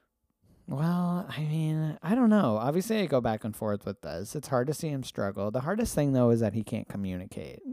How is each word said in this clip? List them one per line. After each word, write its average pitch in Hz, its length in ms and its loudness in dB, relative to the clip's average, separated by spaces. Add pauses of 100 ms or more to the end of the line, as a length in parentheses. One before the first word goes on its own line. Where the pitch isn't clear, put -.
(680)
Well, 175 600 0
I 151 120 -6
mean, 156 600 0
I - 140 0
don't 247 140 6
know. 175 280 6
Obviously, 175 440 0
I 185 40 2
go 139 140 2
back 117 240 0
and 110 120 -4
forth 104 300 -2
with 101 160 -6
this. 85 340 -8
It's 147 120 -8
hard 127 200 2
to 151 60 -2
see - 140 -6
him 139 160 -4
struggle. 101 480 -4
The 123 100 -2
hardest 214 340 -2
thing, 143 180 2
though, 123 160 6
is 117 100 6
that 107 140 2
he 110 100 -2
can't 107 240 -6
communicate. 95 720 -8 (120)